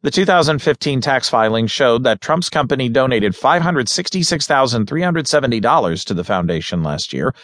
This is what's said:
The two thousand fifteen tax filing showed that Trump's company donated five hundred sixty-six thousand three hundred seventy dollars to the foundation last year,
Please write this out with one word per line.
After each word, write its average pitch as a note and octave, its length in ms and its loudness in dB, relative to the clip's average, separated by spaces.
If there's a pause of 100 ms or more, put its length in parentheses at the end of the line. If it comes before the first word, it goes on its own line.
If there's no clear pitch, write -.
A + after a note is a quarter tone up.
The C3+ 100 0
two F#3+ 140 2
thousand D#3+ 340 4
fifteen C#3 420 0
tax C3+ 260 0
filing A2+ 400 2
showed B2 380 2
that A2 160 0
Trump's E3 280 -2
company C3+ 380 -2
donated A#2+ 480 2
five E3 260 2
hundred E3+ 280 0
sixty-six F3 580 -4
thousand A#2+ 400 2
three D#3 140 -4
hundred E3+ 260 -2
seventy C3 320 0
dollars G#2+ 460 0
to G#2 80 -4
the F2 100 -4
foundation F2 580 -2
last D2+ 320 -6
year, D2 300 -4